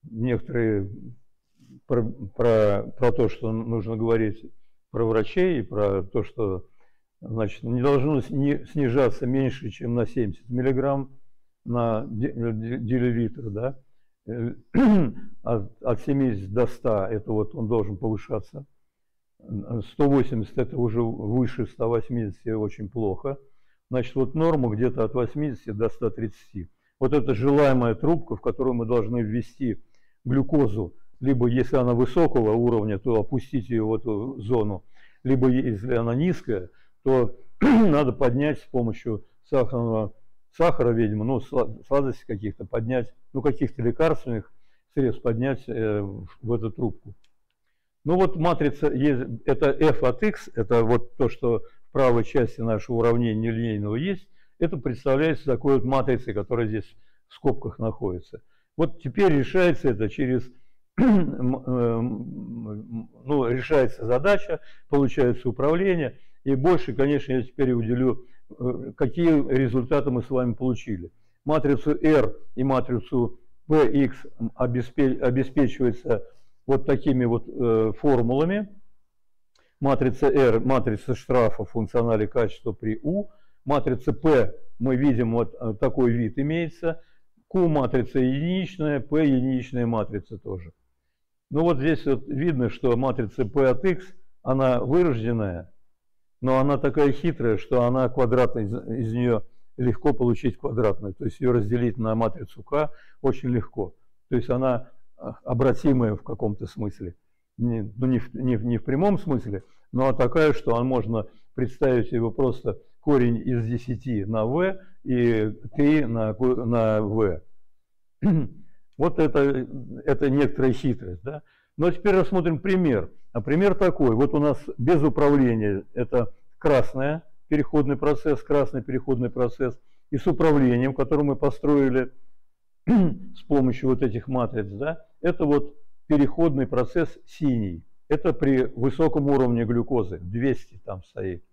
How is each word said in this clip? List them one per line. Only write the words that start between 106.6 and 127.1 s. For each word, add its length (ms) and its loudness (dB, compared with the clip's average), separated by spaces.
смысле. 480 -10
Не, 240 -2
ну, 100 -2
не 120 2
в, 160 -6
не 220 -2
в, 80 -4
не 140 0
в 60 -6
прямом 340 0
смысле, 440 -4
но 200 2
такая, 400 2
что 240 0
а, 60 0
можно 440 -2
представить 580 0
его 180 0
просто 480 -2
корень 340 4
из 300 -2
десяти 580 -4
на 220 -2
V 340 0
и 480 2
три 300 4
на 260 -2
ко-, 320 0
на 380 2
V. 400 0
<clears throat> 260 2
Вот 200 0
это, 480 2
это 260 2
некоторая 420 2
хитрость, 520 -4
да? 180 -10
Но 140 2
теперь 240 2
рассмотрим 460 2
пример. 500 2
А 80 -4
пример 340 2
такой. 400 2
Вот 200 4
у 40 2
нас 240 2
без 240 4
управления 840 4
это 380 0
красная, 640 2